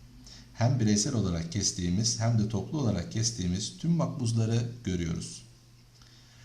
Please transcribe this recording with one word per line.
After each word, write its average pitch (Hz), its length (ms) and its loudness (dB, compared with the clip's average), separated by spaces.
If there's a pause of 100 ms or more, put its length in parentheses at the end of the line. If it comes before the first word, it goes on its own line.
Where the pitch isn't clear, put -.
(540)
hem 117 260 2
bireysel 107 340 4
olarak 87 380 0
kestiğimiz 98 680 0
hem 117 180 4
de 98 100 2
toplu 107 320 -2
olarak 90 320 0
kestiğimiz 92 680 -2
tüm 165 140 0
makbuzları 117 800 0 (120)
görüyoruz. 85 600 -4 (1000)